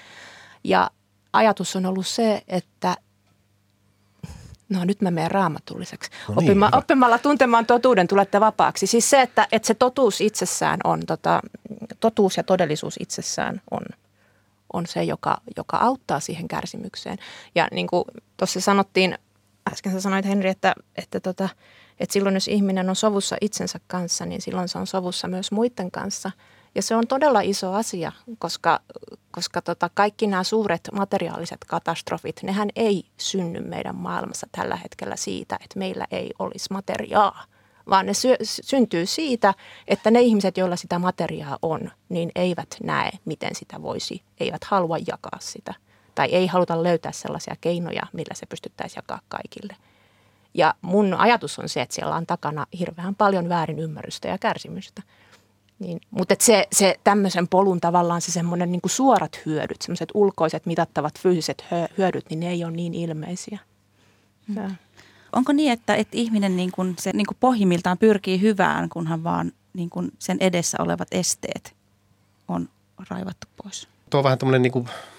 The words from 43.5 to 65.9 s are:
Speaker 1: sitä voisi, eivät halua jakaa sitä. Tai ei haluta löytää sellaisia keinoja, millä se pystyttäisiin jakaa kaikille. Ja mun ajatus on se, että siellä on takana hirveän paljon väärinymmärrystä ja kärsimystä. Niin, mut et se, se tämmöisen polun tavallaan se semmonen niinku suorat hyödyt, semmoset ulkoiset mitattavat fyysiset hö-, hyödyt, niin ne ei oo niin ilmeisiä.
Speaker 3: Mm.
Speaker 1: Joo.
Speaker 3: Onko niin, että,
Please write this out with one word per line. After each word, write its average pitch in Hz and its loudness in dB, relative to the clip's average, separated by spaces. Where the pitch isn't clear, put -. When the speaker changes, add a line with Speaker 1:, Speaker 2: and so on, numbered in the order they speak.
Speaker 1:
sitä - -16
voisi, - -8
eivät - -6
halua 170 0
jakaa - -10
sitä. - -14
Tai 139 2
ei 185 4
haluta 170 0
löytää 170 0
sellaisia - -10
keinoja, 170 -4
millä 170 -10
se - -16
pystyttäisiin - -12
jakaa - -12
kaikille. - -12
Ja 160 4
mun 190 2
ajatus 214 2
on - -8
se, 147 -4
että - -6
siellä 156 -4
on 165 -4
takana 151 -6
hirveän 175 -6
paljon 190 2
väärinymmärrystä 160 -4
ja 185 -4
kärsimystä. 190 -8
Niin, 180 -8
mut - 0
et 190 2
se, 208 6
se 190 4
tämmöisen 196 4
polun 185 4
tavallaan 170 2
se 170 -6
semmonen 175 -2
niinku 180 -2
suorat 208 2
hyödyt, 156 -4
semmoset 175 -8
ulkoiset 190 2
mitattavat 160 -2
fyysiset 175 0
hö-, 170 -2
hyödyt, 185 0
niin 160 -6
ne 175 -4
ei 175 -4
oo 165 -6
niin 165 -6
ilmeisiä. 170 -8
Speaker 3:
Mm. 208 -6
Speaker 1:
Joo. 196 -6
Speaker 3:
Onko 254 2
niin, 285 4
että, 233 0